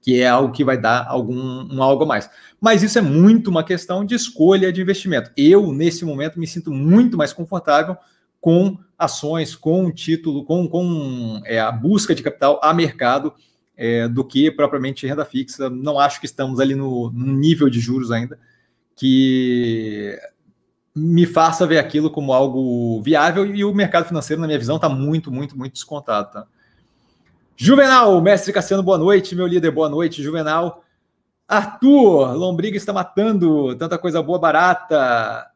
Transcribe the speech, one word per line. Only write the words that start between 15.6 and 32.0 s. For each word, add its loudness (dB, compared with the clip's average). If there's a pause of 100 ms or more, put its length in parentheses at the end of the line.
Não -4
acho 0
que -16
estamos -6
ali 2
no, -6
num -4
nível 2
de -2
juros -4
ainda -6 (560)
que 0 (800)
me 2
faça 0
ver 2
aquilo -2
como -4
algo 0
viável, 2
e -4
o -2
mercado 0
financeiro, -6
na -4
minha -2
visão, -4
tá 0
muito, -4
muito, -10
muito -12
descontado, -8
tá? -18 (1080)
Juvenal, 6
mestre 2
Cassiano, -2
boa 2
noite, 2
meu -2
líder, 0
boa 0
noite, -4
Juvenal. -4 (640)
Arthur, 4